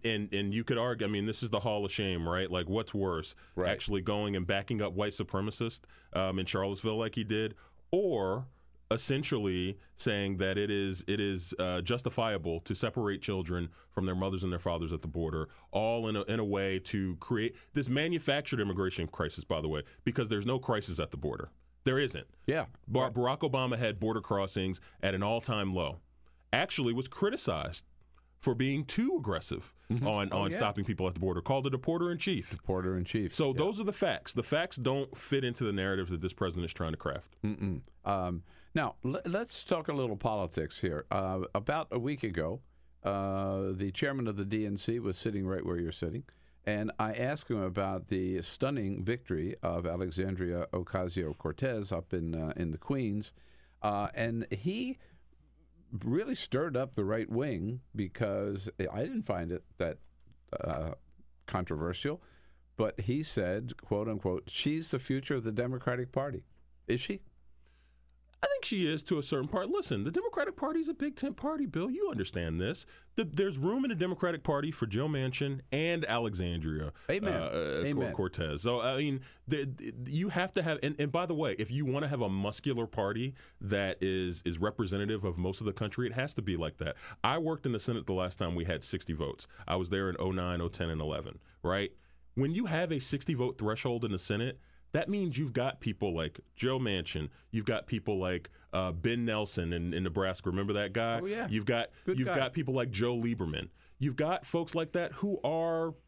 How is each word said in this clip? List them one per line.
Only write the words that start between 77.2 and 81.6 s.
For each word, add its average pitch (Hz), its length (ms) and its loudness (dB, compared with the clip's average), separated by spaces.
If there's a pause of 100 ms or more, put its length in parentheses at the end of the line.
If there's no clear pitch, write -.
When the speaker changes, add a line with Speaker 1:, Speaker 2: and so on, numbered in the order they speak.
Speaker 1:
uh, - 40 0 (100)
uh, - 40 -2 (300)
Cor-, 127 60 0
Speaker 2:
Amen. 139 260 0
Speaker 1:
Cortez. 80 500 -2
So, 120 200 0
I 131 160 0
mean, 139 220 0 (280)
the, 143 160 0
the, 123 480 -6
you 175 160 0
have 175 260 0
to 185 80 4
have, 156 200 2
and, 151 160 0
and 147 120 2
by 165 140 2
the 170 100 0
way, 147 240 2
if 107 140 -2